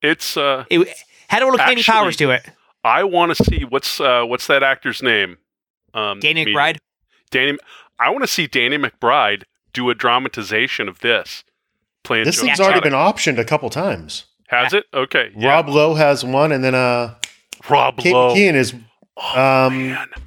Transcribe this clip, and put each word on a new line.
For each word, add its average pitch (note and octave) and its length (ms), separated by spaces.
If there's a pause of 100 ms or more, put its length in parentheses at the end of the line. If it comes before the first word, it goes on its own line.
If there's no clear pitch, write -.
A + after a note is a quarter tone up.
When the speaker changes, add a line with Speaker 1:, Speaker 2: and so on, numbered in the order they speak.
Speaker 1:
It's, - 340
uh, C#3 320
Speaker 2:
It F3 180 (420)
had G#3+ 120
a C4 60
little C4 120
candy B3 220
Speaker 1:
actually, A3+ 120
Speaker 2:
powers G#3 260
to C#3+ 140
it. B2+ 120 (400)
Speaker 1:
I C3 200
wanna E3+ 300
see D#3+ 300
what's, B2+ 380
uh, B2 220
what's A#2+ 240
that C#3 140
actor's C3+ 400
name? G2+ 360 (560)
Um, G#2 260
Speaker 2:
Danny D#3 240
Speaker 1:
me- G#2+ 100
Speaker 2:
McBride? D#3 220 (540)
Speaker 1:
Danny, C#3 260 (420)
I B2+ 120
wanna B3+ 160
see E3+ 200
Danny B2+ 300
McBride B2 680 (280)
do B2 160
a A#2+ 60
dramatization A#2+ 960
of F2+ 100
this. A#2 420 (600)
Playing A2+ 220
Speaker 3:
This G#3 100
Speaker 1:
Joe - 60
Speaker 3:
thing's C#3+ 160
Speaker 2:
Yeah. F#3+ 80
Speaker 3:
already G3 140
Speaker 1:
Exotic. D#3 440
Speaker 3:
been D3+ 100
optioned A#2 60
a A2+ 60
couple C#3 240
times. A2+ 560 (220)
Speaker 1:
Has B2 260
Speaker 2:
Yeah. G#2 60
Speaker 1:
it? - 120
Okay. C3 440
Yeah. A2 120
Speaker 3:
Rob D3 220
Lowe D3+ 240
has C#3+ 280
one, C3+ 300
and C3 100
then, C3 120
uh, A#2+ 400 (560)
Speaker 1:
Rob C3+ 260
Speaker 3:
Kate B2 160
Speaker 1:
Lowe. B2 220
Speaker 3:
McKeon G3 220
is, B2+ 180 (420)
Speaker 1:
Oh, - 240
Speaker 3:
um, C3 480
Speaker 1:
man. C3 200 (180)